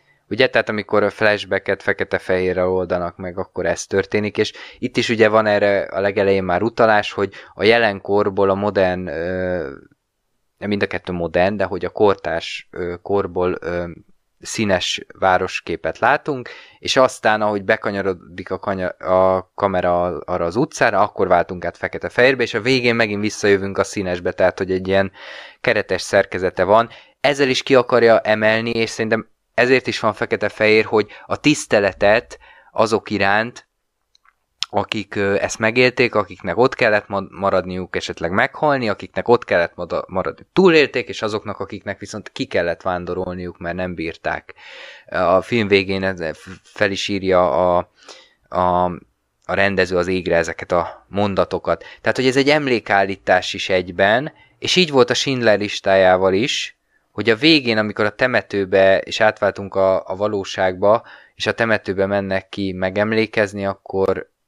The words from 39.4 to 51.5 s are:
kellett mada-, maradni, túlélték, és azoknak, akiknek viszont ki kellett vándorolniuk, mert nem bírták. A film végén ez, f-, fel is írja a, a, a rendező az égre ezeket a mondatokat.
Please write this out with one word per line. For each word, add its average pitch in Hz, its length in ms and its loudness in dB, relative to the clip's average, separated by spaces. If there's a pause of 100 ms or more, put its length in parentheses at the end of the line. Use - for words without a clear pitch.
kellett 87 300 0
mada-, 87 340 -6
maradni, - 440 -6
túlélték, 156 560 4
és - 140 -10
azoknak, 107 380 -6
akiknek 101 380 -10
viszont 101 300 -14
ki - 160 -8
kellett 85 380 -2
vándorolniuk, 90 760 -6
mert 85 180 -8
nem 90 180 -6
bírták. 80 600 -8 (520)
A 90 360 2
film 113 260 -2
végén 95 360 2
ez, 87 340 -4
f-, - 100 -20 (140)
fel - 280 -4
is 95 180 -6
írja 90 680 2
a, 90 140 -2 (580)
a, 90 360 0 (600)
a 92 100 -6
rendező 92 420 0
az 87 100 2
égre 87 300 0
ezeket 82 360 -4
a 85 360 -2
mondatokat. 92 760 -2 (160)